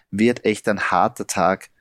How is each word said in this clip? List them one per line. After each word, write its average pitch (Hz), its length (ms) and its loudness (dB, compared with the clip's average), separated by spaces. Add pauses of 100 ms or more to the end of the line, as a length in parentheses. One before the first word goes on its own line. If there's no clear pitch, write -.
(100)
wird 113 360 0
echt 107 200 -2
ein 104 240 -2
harter 98 360 0
Tag 92 420 -2 (120)